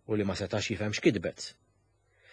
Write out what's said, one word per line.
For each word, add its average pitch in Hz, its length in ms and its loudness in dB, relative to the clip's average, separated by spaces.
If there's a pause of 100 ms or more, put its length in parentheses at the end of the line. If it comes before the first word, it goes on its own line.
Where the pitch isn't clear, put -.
u 110 80 0
li 104 80 2
ma 98 160 0
setax 104 320 -2
jifhem 104 240 -2
x'kitbet. - 560 0 (800)